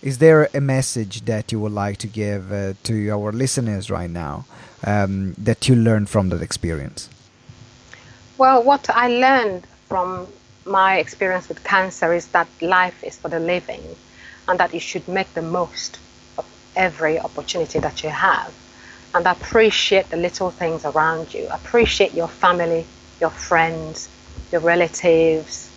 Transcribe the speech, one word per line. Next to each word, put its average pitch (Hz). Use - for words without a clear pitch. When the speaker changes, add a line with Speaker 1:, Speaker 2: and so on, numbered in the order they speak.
Speaker 1:
is 135
there 156
a 143
message 120
that 110
you 110
would 104
like 101
to -
give, 101
uh, 98
to 107
our 104
listeners 117
right 90
now, 82
um, 98
that 113
you 131
learned 110
from 95
that 87
experience? 80
Speaker 2:
Well, 262
what 269
I 247
learned 240
from 185
my 190
experience 185
with -
cancer 190
is 170
that 170
life 180
is -
for 165
the 165
living 175
and 180
that 175
you 160
should -
make 185
the 165
most 165
of -
every 160
opportunity 156
that 147
you 156
have 151
and 175
appreciate 202
the 160
little 175
things 165
around 160
you. -
Appreciate -
your 165
family, 170
your 165
friends, 160
your 165
relatives. 165